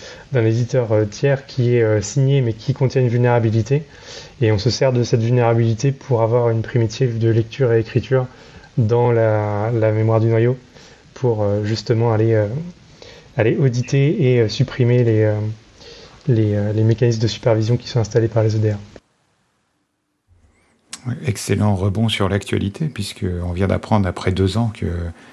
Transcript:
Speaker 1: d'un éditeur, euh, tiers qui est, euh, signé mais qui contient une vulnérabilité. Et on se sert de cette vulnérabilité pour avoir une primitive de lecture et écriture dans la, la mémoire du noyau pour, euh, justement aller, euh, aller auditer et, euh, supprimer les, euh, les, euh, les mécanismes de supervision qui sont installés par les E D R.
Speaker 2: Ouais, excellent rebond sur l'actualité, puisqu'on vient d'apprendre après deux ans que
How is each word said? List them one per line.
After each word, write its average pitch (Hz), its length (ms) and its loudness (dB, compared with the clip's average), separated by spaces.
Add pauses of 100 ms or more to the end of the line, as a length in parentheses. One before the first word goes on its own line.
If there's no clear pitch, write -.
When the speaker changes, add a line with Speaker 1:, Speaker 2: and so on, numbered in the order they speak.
(320)
Speaker 1:
d'un 120 140 2
éditeur, 117 460 0
euh, 107 140 4
tiers 139 420 -2
qui 120 280 0
est, 120 60 4
euh, 107 200 2
signé 135 400 0
mais 117 120 0
qui 113 200 -6
contient 131 280 0
une 123 80 2
vulnérabilité. 120 720 2 (580)
Et 110 100 2
on 104 80 2
se 113 100 0
sert 131 240 0
de 120 100 0
cette 117 180 0
vulnérabilité 117 720 2
pour 127 300 -2
avoir 117 300 2
une 113 100 -2
primitive 113 560 -2
de 113 120 2
lecture 113 440 0
et 113 60 4
écriture 123 480 -2 (500)
dans 120 340 2
la, 107 600 0
la 110 200 2
mémoire 110 280 2
du 113 80 2
noyau 113 280 2 (600)
pour, 113 260 -2
euh, 104 240 -2
justement 113 480 0
aller, 113 200 2
euh, 107 120 2 (920)
aller 120 200 2
auditer 139 760 0
et, 123 80 4
euh, 110 100 2
supprimer 123 540 0
les, 110 200 2
euh, 107 100 2 (960)
les, 110 260 2
euh, 104 200 -2
les 110 100 0
mécanismes 113 380 2
de 117 60 0
supervision 113 480 0
qui - 140 -8
sont 123 100 -2
installés 113 300 0
par 113 140 0
les 110 120 0
E 110 40 0
D 107 120 0
R. 104 60 -6 (2250)
Speaker 2:
Ouais, 120 80 -6 (100)
excellent 104 500 0
rebond 101 340 0
sur 101 200 -2
l'actualité, 101 580 -2
puisqu'on 90 640 -6
vient 92 160 -2
d'apprendre 95 400 0
après 90 240 -2
deux 95 260 0
ans 113 160 -2
que - 120 -8 (480)